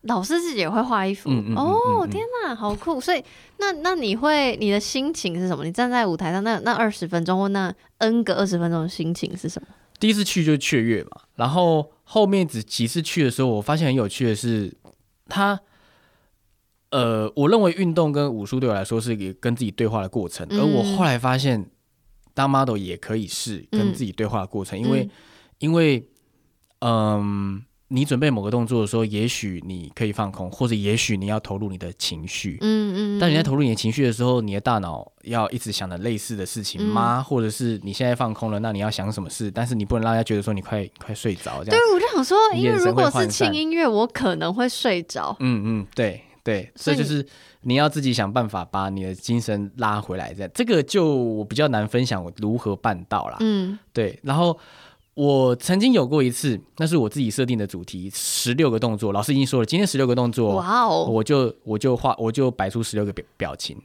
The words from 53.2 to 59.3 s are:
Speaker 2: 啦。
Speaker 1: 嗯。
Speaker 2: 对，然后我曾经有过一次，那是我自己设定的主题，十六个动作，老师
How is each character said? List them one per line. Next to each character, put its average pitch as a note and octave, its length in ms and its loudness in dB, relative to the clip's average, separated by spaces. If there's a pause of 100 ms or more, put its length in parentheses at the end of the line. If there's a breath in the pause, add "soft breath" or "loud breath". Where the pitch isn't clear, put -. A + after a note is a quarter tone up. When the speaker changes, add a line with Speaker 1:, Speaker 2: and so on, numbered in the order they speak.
Speaker 2:
啦。 B1 120 -10
Speaker 1:
嗯。 G3+ 380 0 (140)
Speaker 2:
对， A2 300 -2
然 C#3 140 -2
后 E3+ 220 2 (560 loud breath)
我 C3+ 400 4
曾 F3+ 240 0
经 B3 140 6
有 F3 120 6
过 D3 160 2
一 B2+ 80 4
次， A#2+ 320 -2 (180)
那 D#3+ 60 0
是 D#3+ 120 2
我 A#2 120 4
自 C#3+ 120 -6
己 A#2 100 0
设 B2+ 160 0
定 B2 100 0
的 G#2 80 0
主 F#2 200 -10
题， F#2 280 -10
十 - 420 -2
六 D3+ 140 4
个 A2+ 120 2
动 A2+ 180 0
作， G2+ 140 0
老 G2+ 100 0
师 C#3+ 100 0